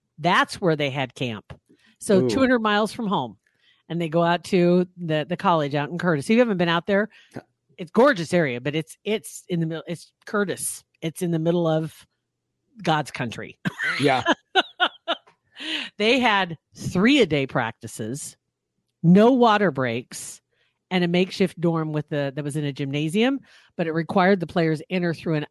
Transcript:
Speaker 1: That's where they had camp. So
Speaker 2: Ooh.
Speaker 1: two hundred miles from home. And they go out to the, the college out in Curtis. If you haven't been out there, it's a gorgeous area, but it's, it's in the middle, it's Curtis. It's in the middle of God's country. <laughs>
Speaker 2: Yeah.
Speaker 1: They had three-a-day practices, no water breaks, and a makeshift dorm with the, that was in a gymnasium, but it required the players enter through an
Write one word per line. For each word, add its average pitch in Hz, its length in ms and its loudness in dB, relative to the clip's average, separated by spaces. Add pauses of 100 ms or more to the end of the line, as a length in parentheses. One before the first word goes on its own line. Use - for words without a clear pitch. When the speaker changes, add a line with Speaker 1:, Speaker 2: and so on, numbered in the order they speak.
(180)
Speaker 1:
That's 190 420 0
where 165 160 2
they 147 140 0
had 131 260 -4
camp. 117 420 -8 (420)
So 202 240 2
Speaker 2:
Ooh. 247 60 2
Speaker 1:
two 214 100 0
hundred 254 200 2
miles 214 320 2
from 233 160 -6
home. 139 300 -2 (500)
And 170 140 -6
they 165 80 -4
go 170 140 2
out 170 220 2
to 180 400 4 (120)
the, 156 300 -2
the 175 100 -4
college 156 360 0
out 143 160 -2
in 170 80 -6
Curtis. 165 280 0
If - 60 0
you 226 80 6
haven't 226 180 2
been 170 120 0
out 170 160 0
there, 208 240 0 (680)
it's 175 120 -14
a - 40 -18
gorgeous 214 400 4
area, 143 280 0
but 139 140 -4
it's, 160 280 -6
it's - 460 -6
in 175 120 -2
the 165 40 0
middle, 160 220 -6
it's 170 240 -12 (160)
Curtis. 196 560 -4 (180)
It's 160 220 -6
in 175 80 -2
the 165 80 0
middle 170 260 0
of 160 400 -2 (800)
God's 151 260 0
country. - 480 -10 (220)
<laughs> 277 200 -2
Speaker 2:
Yeah. 135 220 2 (1800)
Speaker 1:
They 226 220 2
had 196 380 0 (180)
three-a-day 180 720 2
practices, 117 880 -6 (680)
no 202 300 8
water 208 380 4
breaks, 127 680 -6 (500)
and 185 140 0
a 175 40 0
makeshift 180 520 0
dorm 160 320 -2
with 151 160 -4
the, 143 280 -4
that 147 100 -6
was 139 100 -6
in 151 80 -2
a 143 80 -4
gymnasium, 156 680 -2 (340)
but 175 100 -4
it 160 60 -2
required 180 480 2
the 170 80 -6
players 160 420 -2
enter 175 240 -2
through 160 220 -4
an 151 160 -2